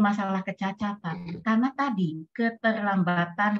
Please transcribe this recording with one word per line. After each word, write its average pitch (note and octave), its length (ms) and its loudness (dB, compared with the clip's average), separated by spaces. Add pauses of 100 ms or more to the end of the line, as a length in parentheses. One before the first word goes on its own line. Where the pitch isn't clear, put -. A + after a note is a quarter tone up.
masalah G3 400 2
kecacatan? F#3+ 960 -6
Karena A3+ 320 2
tadi F#3 640 -2
keterlambatan G#3 1200 0